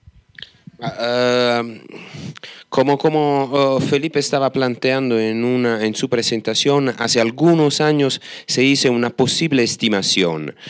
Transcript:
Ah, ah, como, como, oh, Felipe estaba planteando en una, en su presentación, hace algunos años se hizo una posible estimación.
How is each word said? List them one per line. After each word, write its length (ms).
Ah, 180
ah, 640
como, 280
como, 560
oh, 280
Felipe 380
estaba 320
planteando 720
en 240
una, 400
en 100
su 140
presentación, 880
hace 220
algunos 600
años 420
se 180
hizo 260
una 200
posible 520
estimación. 920